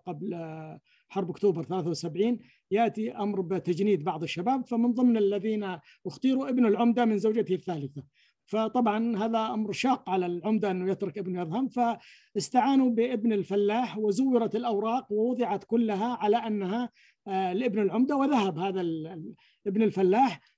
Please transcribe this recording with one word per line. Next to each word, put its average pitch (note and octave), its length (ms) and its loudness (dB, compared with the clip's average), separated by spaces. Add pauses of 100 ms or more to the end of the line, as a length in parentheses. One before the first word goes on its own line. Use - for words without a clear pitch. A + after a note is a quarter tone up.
قبل، E3+ 280 -8
آه، D#3+ 460 -12 (300)
حرب F#3+ 200 -4
أكتوبر E3 340 0
ثلاثة E3+ 260 -4
وسبعين، F3 500 -2 (320)
يأتي A3 400 0
أمر G3+ 300 -2
بتجنيد F3+ 600 0
بعض D#3 200 -4
الشباب، A#3 440 -2
فمن A#3+ 260 2
ضمن A#3+ 240 4
الذين G3+ 600 0 (280)
اختيروا C4 440 -2
ابن B3+ 160 4
العمدة A#3 400 4
من A3 120 2
زوجته G#3 380 0
الثالثة. D3 480 -6 (420)
فطبعًا A3 720 0
هذا A3+ 220 0
أمر A3 320 -4
شاق B3 380 -2
على F#3 160 0
العمدة F#3+ 460 0
أنه F#3 200 -2
يترك G3 260 -4
ابنه F#3 240 -6
يظهم، G3 260 -2
فاستعانوا B3 1200 0
بابن A3+ 440 0
الفلاح G3+ 640 0
وزورت A3 580 2
الأوراق A3+ 560 -2
ووضعت G#3+ 520 0
كلها A3+ 580 0
على G#3 160 4
أنها، A3 520 -2 (380)
آه، F#3+ 260 -2
لابن G#3+ 280 0
العمدة، A#3 340 2
وذهب B3 440 2
هذا F#3+ 220 -2
ال-، D#3+ 260 -4
ال-، F3+ 260 -14 (340)
ابن G3+ 140 2
الفلاح G3 600 4 (160)